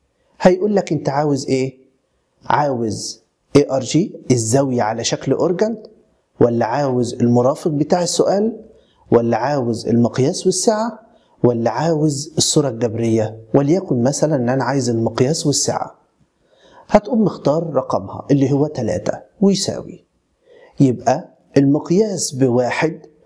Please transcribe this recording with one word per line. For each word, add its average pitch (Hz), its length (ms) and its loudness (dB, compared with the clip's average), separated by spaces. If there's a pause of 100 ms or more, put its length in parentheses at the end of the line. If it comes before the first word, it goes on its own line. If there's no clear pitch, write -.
(420)
هيقول 185 340 2
لك 180 160 -2
أنت 151 180 -2
عاوز 143 380 -2
إيه؟ 135 300 -2 (680)
عاوز 117 760 -4 (320)
اي 143 160 6
ار 135 100 0
جي - 380 -2 (120)
الزاوية 123 500 0
على 113 220 -2
شكل - 300 -4
أورجنت، 190 540 -2 (540)
ولا 117 240 2
عاوز 123 480 -2
المرافق 120 580 2
بتاع 151 320 0
السؤال، 190 580 0 (500)
ولا 117 260 4
عاوز 120 500 -2
المقياس 117 580 0
والسعة، 214 540 0 (440)
ولا 117 280 2
عاوز 151 680 -2
الصورة 139 320 0
الجبرية؟ 113 680 -2 (140)
وليكن 143 480 2
مثلًا 151 340 0
إن 120 140 0
أنا 131 140 0
عايز 123 260 0
المقياس 117 560 -2
والسعة. - 600 -4 (840)
هتقوم 208 340 2
مختار 160 520 -2
رقمها 107 580 -4
اللي 139 200 2
هو 143 160 2
تلاتة - 540 -6 (200)
ويساوي، - 640 -2 (720)
يبقى 131 580 0 (200)
المقياس 156 760 2
بواحد 127 720 0 (200)